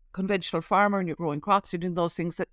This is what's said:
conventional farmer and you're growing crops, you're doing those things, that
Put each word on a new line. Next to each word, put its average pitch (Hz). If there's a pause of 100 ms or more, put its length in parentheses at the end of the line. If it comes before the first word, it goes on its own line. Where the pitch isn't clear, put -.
(120)
conventional 190
farmer 202
and 180
you're 156
growing 151
crops, 196
you're 175
doing 180
those 170
things, 170
that -